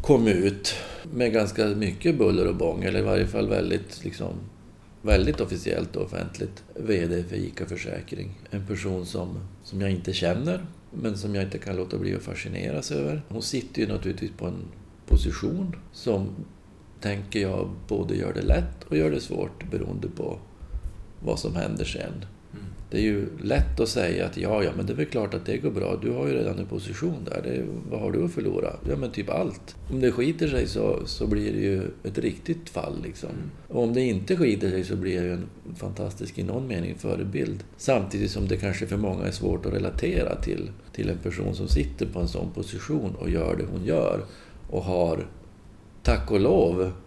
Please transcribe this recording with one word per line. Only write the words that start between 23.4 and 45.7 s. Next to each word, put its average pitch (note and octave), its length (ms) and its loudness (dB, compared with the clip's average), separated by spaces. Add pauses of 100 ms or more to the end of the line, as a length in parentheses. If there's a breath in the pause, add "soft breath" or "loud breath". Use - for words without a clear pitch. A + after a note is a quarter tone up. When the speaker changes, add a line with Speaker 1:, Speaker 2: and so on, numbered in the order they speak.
Speaker 1:
lätt - 380 4
att A2 100 4
säga F2+ 360 2
att, F2+ 120 -4
"Ja, G2 260 2
ja, E2 140 4
men F#2+ 80 0
det A2 80 -2
är B2+ 40 -2
väl D3+ 80 2
klart G#2 280 0
att F2+ 120 -4
det G#2 120 0
går C3+ 140 0
bra. F#2 300 0
Du A2+ 100 0
har C3 160 0
ju C3+ 60 2
redan G2+ 260 0
en F#2 60 -2
position G2+ 600 -4
där. - 180 -4
Det, A2+ 220 -2 (260)
vad A2+ 80 -4
har G#2 120 0
du - 140 2
att E3+ 60 -2
förlora?" - 420 0 (160)
Ja, C#3 60 2
men B2+ 160 -2
typ G#2 180 -4
allt. D3 460 -2 (160)
Om C3 100 0
det B2+ 100 6
skiter D#3 360 2
sig B2+ 200 2
så, G#2+ 380 2
så - 220 -2
blir G#2 260 2
det G#2 60 0
ju G2 220 2 (220)
ett G2+ 140 -2
riktigt - 520 -2
fall, - 240 -4 (100)
liksom. - 260 -8
Speaker 2:
Mm. - 200 -6 (180)
Speaker 1:
Och B2 160 2
om A2+ 100 2
det B2+ 80 4
inte A2+ 360 2
skiter G#2 320 4
sig F#2 140 2
så G2 120 -2
blir F#2 260 0
det F2+ 60 2
ju F2+ 60 0
en F2+ 120 -4 (300)
fantastisk, G2 600 -6
i G2 60 -2
någon A#2+ 240 -2
mening, F2+ 300 -2
förebild. F#2+ 680 -2 (140)
Samtidigt G2+ 540 2
som G2+ 160 0
det G2+ 100 2
kanske G2 300 -2
för G2+ 100 0
många F#2+ 280 0
är F#2+ 60 0
svårt F#2+ 340 0
att F#2+ 80 0
relatera G2 640 2
till, - 340 -2 (240)
till G2+ 160 -2
en F2 80 0
person G2 380 -2
som G2 120 -2
sitter C#2+ 380 2
på - 140 -4
en E2+ 80 2
sån F2+ 240 -2
position G2 640 -2
och F2 140 -4
gör E2+ 260 2
det G2 160 0
hon F2+ 140 -2
gör. G1+ 400 2 (440 loud breath)
Och E2+ 140 -2
har, F2 420 2 (800)